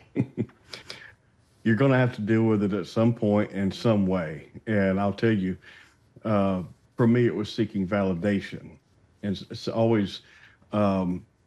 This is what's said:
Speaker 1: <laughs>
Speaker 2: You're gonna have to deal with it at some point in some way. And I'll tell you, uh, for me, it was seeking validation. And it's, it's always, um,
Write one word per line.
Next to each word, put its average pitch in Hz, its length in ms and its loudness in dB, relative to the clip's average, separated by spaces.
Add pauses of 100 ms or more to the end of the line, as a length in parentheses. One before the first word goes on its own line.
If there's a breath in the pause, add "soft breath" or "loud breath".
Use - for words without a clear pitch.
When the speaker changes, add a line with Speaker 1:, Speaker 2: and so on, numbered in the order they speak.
(160)
Speaker 1:
<laughs> - 1500 -10
Speaker 2:
You're 113 120 2
gonna 135 220 4
have 123 180 2
to 107 60 -8
deal 113 220 2
with 107 200 2
it 98 100 0
at 92 120 -4
some 117 280 2
point 104 380 0
in 95 200 -2
some 104 340 2
way. 80 440 -4 (180)
And 98 320 2
I'll 101 140 0
tell 113 180 2
you, 92 260 -2 (640 loud breath)
uh, 98 380 0 (340)
for 120 120 4
me, 120 180 4
it 110 80 2
was 101 180 -4
seeking 101 360 -2
validation. 95 920 -2 (460)
And 101 120 -4
it's, - 140 -10
it's - 180 -10
always, 113 540 0 (500 loud breath)
um, 95 540 0 (220)